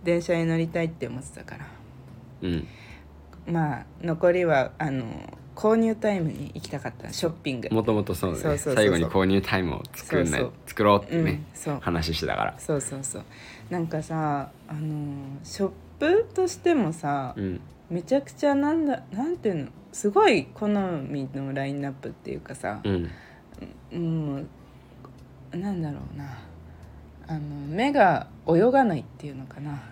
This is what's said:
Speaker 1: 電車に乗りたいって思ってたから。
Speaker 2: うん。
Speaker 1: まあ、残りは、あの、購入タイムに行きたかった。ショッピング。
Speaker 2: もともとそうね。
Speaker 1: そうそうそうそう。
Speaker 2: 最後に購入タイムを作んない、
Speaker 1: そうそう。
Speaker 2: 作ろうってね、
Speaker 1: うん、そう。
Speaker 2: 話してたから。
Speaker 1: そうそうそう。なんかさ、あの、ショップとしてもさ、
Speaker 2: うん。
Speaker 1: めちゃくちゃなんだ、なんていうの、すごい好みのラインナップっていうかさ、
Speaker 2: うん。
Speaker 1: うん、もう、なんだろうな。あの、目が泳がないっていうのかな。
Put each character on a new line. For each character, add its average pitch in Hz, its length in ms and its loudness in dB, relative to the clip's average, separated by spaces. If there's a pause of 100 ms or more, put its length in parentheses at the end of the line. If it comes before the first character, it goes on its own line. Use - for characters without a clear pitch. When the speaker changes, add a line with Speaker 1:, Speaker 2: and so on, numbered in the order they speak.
Speaker 1:
電 170 180 2
車 170 140 0
に 165 100 2
乗 165 120 2
り 165 100 0
た 165 160 -2
い - 20 2
っ 165 40 -2
て 151 180 -8
思 127 120 -8
っ - 40 -12
て - 160 -16
た - 60 -16
か - 120 -14
ら。 - 100 -14 (760)
Speaker 2:
う 92 40 -2
ん。 82 200 -2 (800)
Speaker 1:
ま 160 320 0
あ、 - 60 -14 (180)
残 170 300 4
り 180 120 2
は、 139 320 4
あ 151 140 -2
の、 131 120 -2 (520)
購 214 200 4
入 226 200 4
タ 214 180 2
イ 185 80 0
ム 160 100 0
に 139 220 -10
行 156 100 -10
き - 60 -14
た 143 100 -6
か - 100 -8
っ - 60 -10
た。 - 160 -14
シ - 140 -4
ョ 165 40 2
ッ - 40 0
ピ 139 200 -6
ン 120 80 -4
グ。 - 100 0
Speaker 2:
も 110 100 6
と 107 100 2
も 104 120 4
と 98 100 -2
そ 92 160 0
う 82 40 0
ね。 - 40 -2
Speaker 1:
そ - 140 0
う - 0 -
そ - 20 4
う 143 40 2
そ 147 140 -2
う - 40 2
そ 110 60 6
う。 - 20 8
Speaker 2:
最 104 60 8
後 87 80 4
に 82 80 4
購 92 200 4
入 98 160 6
タ 98 160 0
イ 92 60 2
ム 82 140 -2
を - 60 -10 (100)
作 - 220 -6
ん - 40 4
な 87 60 4
い、 - 20 -
Speaker 1:
そ 73 100 0
う - 20 2
そ - 60 2
う。 - 80 -8 (140)
Speaker 2:
作 - 160 -2
ろ 104 140 8
う - 60 2
っ - 40 -14
て 165 120 -2
ね、 165 120 2
Speaker 1:
う - 20 -2
ん、 151 120 -6 (100)
そ - 160 -6
う。 143 100 -4
Speaker 2:
話 82 320 0
し 78 60 -2
て 78 80 -4
た 50 80 -2
か 52 100 0
ら。 - 140 -4
Speaker 1:
そ 156 160 -2
う 135 60 -2
そ 139 160 -8
う - 40 -10
そ - 180 -8
う。 104 40 -12 (480)
な 175 80 -2
ん 165 80 -2
か 156 160 -4
さ、 151 480 -2 (160)
あ - 80 -10
の、 147 480 -6 (200)
シ - 200 -4
ョ 190 60 2
ッ - 20 -4 (280)
プ 381 360 4
と 370 120 2
し - 120 -6
て 339 160 4
も 170 180 2
さ、 143 420 -2
Speaker 2:
う 101 60 -6
ん。 92 180 -2 (300)
Speaker 1:
め 170 140 -4
ち 262 120 2
ゃ 277 60 4
く - 100 -16
ち - 160 0
ゃ 277 60 6
な 285 200 2
ん 330 120 2
だ、 269 160 0 (100)
な 208 120 -4
ん 349 140 -2
て 214 120 -2
い - 40 2
う - 20 -2
の、 135 120 -4 (240)
す 208 200 0
ご 392 180 8
い 160 240 4
好 208 140 -4
み 151 680 -2
の 135 180 -6
ラ 139 140 -2
イ 139 80 -4
ン 143 80 -4
ナ 139 80 -4
ッ 131 40 -8
プ - 160 -10
っ - 20 -8
て - 180 -14
い - 60 -6
う - 60 -10
か - 120 -16
さ、 104 300 -6
Speaker 2:
う 104 60 0
ん。 87 200 0 (840)
Speaker 1:
う - 60 -8
ん、 165 300 0
も 139 80 -2 (1160)
う、 175 40 -6
な 202 140 -4
ん 180 100 -2
だ 151 100 -4
ろ 139 60 -8 (160)
う 143 40 -12
な。 139 200 -10 (920)
あ 160 60 -6
の、 156 60 -4 (280)
目 220 240 0
が 196 360 6 (200)
泳 185 240 6
が 269 120 6
な 185 120 4
い 117 60 -4
っ - 20 -12 (140)
て - 80 -14
い 147 60 -8
う 131 40 -14
の 131 120 -12
か - 120 -16
な。 147 220 -8 (100)